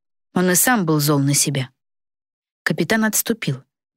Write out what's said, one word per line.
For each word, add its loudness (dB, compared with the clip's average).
Он 0
и 2
сам 2
был 2
зол 2
на 0
себя. -2
Капитан -2
отступил, -4